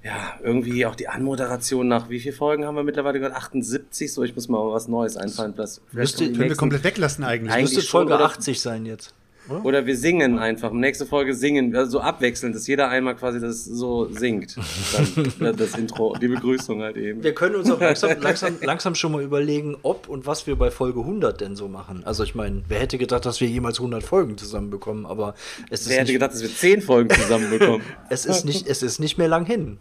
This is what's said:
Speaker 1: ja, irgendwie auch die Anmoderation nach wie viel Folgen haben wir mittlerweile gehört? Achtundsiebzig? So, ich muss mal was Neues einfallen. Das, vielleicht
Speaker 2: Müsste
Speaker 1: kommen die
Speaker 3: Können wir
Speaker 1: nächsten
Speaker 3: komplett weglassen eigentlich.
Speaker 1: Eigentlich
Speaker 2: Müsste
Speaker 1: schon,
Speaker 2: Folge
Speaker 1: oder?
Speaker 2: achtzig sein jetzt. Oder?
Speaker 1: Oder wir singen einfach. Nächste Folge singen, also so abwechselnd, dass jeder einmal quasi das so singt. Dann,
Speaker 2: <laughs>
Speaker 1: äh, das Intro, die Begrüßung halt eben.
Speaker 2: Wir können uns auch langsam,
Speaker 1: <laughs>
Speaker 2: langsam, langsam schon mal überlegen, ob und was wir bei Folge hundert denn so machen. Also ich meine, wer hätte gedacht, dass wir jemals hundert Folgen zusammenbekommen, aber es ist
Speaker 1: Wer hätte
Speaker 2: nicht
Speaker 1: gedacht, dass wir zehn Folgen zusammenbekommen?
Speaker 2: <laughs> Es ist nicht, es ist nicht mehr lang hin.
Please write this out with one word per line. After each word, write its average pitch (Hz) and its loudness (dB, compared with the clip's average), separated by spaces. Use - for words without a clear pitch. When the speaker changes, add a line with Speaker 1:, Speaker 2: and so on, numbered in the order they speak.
Speaker 1:
ja, 104 -8
irgendwie 120 0
auch 110 -4
die - -8
Anmoderation 127 -2
nach 117 2
wie 120 -6
viel 135 -6
Folgen 147 0
haben 147 -6
wir 147 -2
mittlerweile 139 -2
gehört? 135 -4
Achtundsiebzig? 120 -6
So, 127 -2
ich 120 -2
muss 120 -8
mal 110 0
was 113 -2
Neues 117 -2
einfallen. 104 -6
Das, - -8
vielleicht - -14
Speaker 2:
Müsste 135 0
Speaker 1:
kommen 143 0
die 123 -2
Speaker 3:
Können 120 -2
wir 123 4
Speaker 1:
nächsten 147 0
Speaker 3:
komplett 143 0
weglassen 156 0
eigentlich. 117 -2
Speaker 1:
Eigentlich 131 2
Speaker 2:
Müsste 190 4
Speaker 1:
schon, 170 4
Speaker 2:
Folge 170 4
Speaker 1:
oder? 151 6
Speaker 2:
achtzig - -2
sein 113 -4
jetzt. 110 -12
Oder? 127 -6
Speaker 1:
Oder 135 4
wir 131 2
singen 131 4
einfach. 113 -2
Nächste 131 0
Folge 139 0
singen, 127 2
also 127 2
so 135 2
abwechselnd, 120 -2
dass 107 -8
jeder 139 2
einmal 127 0
quasi 120 -4
das 117 -6
so 120 -2
singt. 107 -2
Dann, 143 2
Speaker 2:
<laughs> - -
Speaker 1:
äh, 113 2
das 110 0
Intro, 113 -2
die 120 2
Begrüßung 123 0
halt 110 -8
eben. 107 -6
Speaker 2:
Wir 156 4
können 180 0
uns 196 2
auch 170 2
langsam, 160 4
Speaker 1:
<laughs> 147 -10
Speaker 2:
langsam, 175 0
langsam 165 -2
schon 156 0
mal 147 -2
überlegen, 143 0
ob - -2
und 135 -8
was 151 -4
wir 139 0
bei 123 2
Folge 123 -2
hundert 165 0
denn 98 -6
so 101 -10
machen. 95 -12
Also 107 -2
ich - -6
meine, 101 -4
wer 107 4
hätte 135 0
gedacht, 123 2
dass 120 -2
wir 123 4
jemals 120 0
hundert 120 -2
Folgen 147 2
zusammenbekommen, 104 -6
aber 101 -4
es 110 -4
ist 117 -4
Speaker 1:
Wer 131 4
hätte 131 4
Speaker 2:
nicht 127 2
Speaker 1:
gedacht, 131 2
dass 113 -6
wir 113 -4
zehn 196 6
Folgen 120 6
zusammenbekommen? 110 4
Speaker 2:
<laughs> - -14
Es 127 -2
ist 175 2
nicht, 143 -2
es 131 -2
ist 120 -4
nicht 151 -2
mehr 165 4
lang 165 2
hin. 165 -4